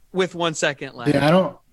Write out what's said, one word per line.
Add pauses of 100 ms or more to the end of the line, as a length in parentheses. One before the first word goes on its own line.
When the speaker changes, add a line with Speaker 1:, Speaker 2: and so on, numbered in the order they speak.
(140)
Speaker 1:
with
one
second
left.
Speaker 2:
Yeah,
I
don't, (160)